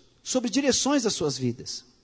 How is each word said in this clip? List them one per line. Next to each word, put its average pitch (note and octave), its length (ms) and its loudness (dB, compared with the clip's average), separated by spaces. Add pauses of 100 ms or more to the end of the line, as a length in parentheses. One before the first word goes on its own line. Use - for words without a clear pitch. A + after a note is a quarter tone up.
(240)
sobre B3 260 0
direções C4+ 540 2
das G#3 100 0
suas C#3+ 240 -2
vidas. B2 460 -4 (200)